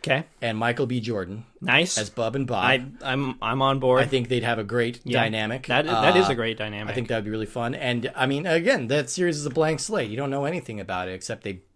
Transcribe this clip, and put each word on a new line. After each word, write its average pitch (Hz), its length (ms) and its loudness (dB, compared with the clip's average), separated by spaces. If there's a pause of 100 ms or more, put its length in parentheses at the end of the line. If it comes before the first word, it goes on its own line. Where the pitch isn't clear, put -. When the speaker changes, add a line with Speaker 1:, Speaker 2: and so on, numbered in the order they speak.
Speaker 1:
Okay. 151 180 2 (180)
Speaker 2:
and 113 160 0
Michael 120 280 2
B. 123 140 -2
Jordan 107 440 -4 (160)
Speaker 1:
Nice. 135 360 2
Speaker 2:
as 107 140 -2
Bub 117 260 -2
and 135 100 0
Bob. 113 180 0
Speaker 1:
I, 127 200 4 (180)
I'm, 135 380 -2
I'm 123 220 0
on 135 160 2
board. 127 240 6
Speaker 2:
I 120 40 4
think 123 220 0
they'd 123 140 0
have 117 160 0
a 110 60 -4
great 120 400 -2
Speaker 1:
Yeah. 127 180 2
Speaker 2:
dynamic. 110 460 -2
Speaker 1:
That 139 180 2
is, 131 60 0
that 131 240 6
is 190 120 6
Speaker 2:
Uh, - 40 0
Speaker 1:
a - 20 0
great 113 240 -2
dynamic. 107 320 -6
Speaker 2:
I 113 40 -6
think 120 140 -4
that'd 113 160 0
be 107 60 -4
really 110 160 -4
fun. 120 280 -4
And, 123 420 -2
I 131 100 2
mean, 143 200 -2
again, 170 420 2
that 135 220 0
series 175 260 0
is 147 100 -6
a 139 40 -2
blank 156 300 2
slate. 156 300 -2
You 110 60 -6
don't 139 140 -2
know 139 140 0
anything 143 360 -4
about 92 280 -4
it 92 40 -6
except 95 320 -8
they 95 160 -6 (140)